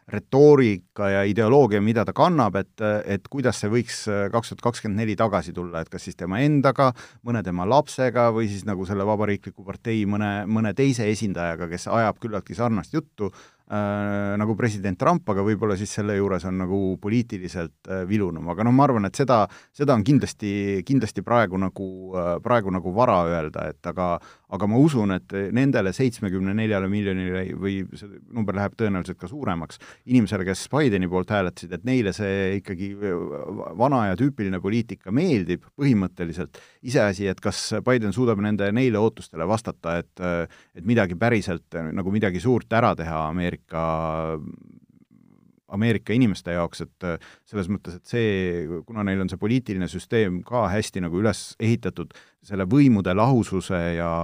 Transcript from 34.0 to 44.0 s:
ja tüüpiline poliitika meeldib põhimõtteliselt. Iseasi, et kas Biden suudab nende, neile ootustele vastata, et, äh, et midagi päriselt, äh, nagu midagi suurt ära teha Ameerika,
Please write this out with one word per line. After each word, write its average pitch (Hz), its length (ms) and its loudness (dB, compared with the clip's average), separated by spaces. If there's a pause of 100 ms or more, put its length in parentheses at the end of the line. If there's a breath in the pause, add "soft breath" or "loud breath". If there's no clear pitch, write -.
ja 90 80 0
tüüpiline 104 440 0
poliitika 101 520 -4
meeldib 107 520 0 (120)
põhimõtteliselt. 92 800 0 (240 loud breath)
Iseasi, 104 480 0
et 92 120 -6
kas - 200 -2 (240)
Biden 110 300 2
suudab 117 260 2
nende, 101 320 0
neile 120 240 2
ootustele 92 500 -2
vastata, 87 540 -2
et, - 160 -14
äh, 87 280 -2 (280 soft breath)
et 85 120 -10
midagi 101 320 2
päriselt, 101 560 0
äh, 80 200 -6
nagu 92 160 -4
midagi 98 320 -2
suurt 117 300 0
ära 113 260 2
teha 80 300 -4
Ameerika, 82 560 -4 (1900)